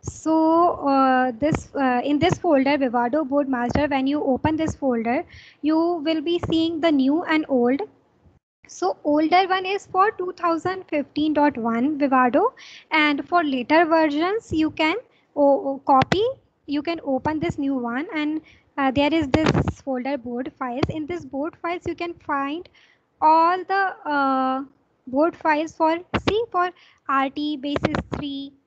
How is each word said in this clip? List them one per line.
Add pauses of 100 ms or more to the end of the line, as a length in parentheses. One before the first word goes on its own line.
So,
uh,
this,
uh,
in
this
folder,
Vivado
Board
Master,
when
you
open
this
folder, (360)
you
will
be (100)
seeing
the
new
and
old. (840)
So
older
one
is
for
two
thousand
fifteen
dot
one
Vivado, (380)
and
for
later
versions,
you
can (400)
o-,
o-,
copy, (440)
you
can
open
this
new
one,
and, (360)
uh,
there
is
this (300)
folder
board
files.
In
this
board
files,
you
can
find (520)
all
the,
uh, (420)
board
files
for, (320)
see,
for (380)
R
T,
Basis (180)
three (140)